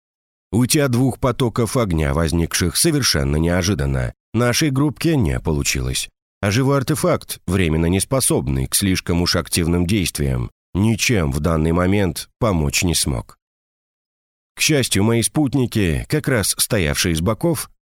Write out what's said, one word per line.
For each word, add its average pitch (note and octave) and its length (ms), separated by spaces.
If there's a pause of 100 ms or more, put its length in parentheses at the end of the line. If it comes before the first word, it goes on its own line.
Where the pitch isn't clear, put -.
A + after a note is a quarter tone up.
(520)
Уйти B2 280
от C#3 120
двух A#2+ 280
потоков A#2+ 560
огня, D#2+ 380
возникших E2 640
совершенно E2 580
неожиданно, D#2 800 (200)
нашей A#2+ 360
группке D3 480
не C#2 240
получилось, C2+ 680 (320)
а G2+ 100
живой C3+ 260
артефакт, C#3+ 680
временно E2+ 420
неспособный F2+ 800
к - 80
слишком F2+ 460
уж E2+ 140
активным F2 500
действиям, D2 640 (240)
ничем G2+ 600
в D2 80
данный D#2+ 320
момент F#2 560 (100)
помочь F2 440
не E2+ 120
смог. - 420 (1200)
К - 60
счастью, B2+ 420
мои A2+ 180
спутники, G#2+ 840
как D3+ 220
раз A2+ 280
стоявшие E2 580
с D#2 60
боков, A2+ 480 (140)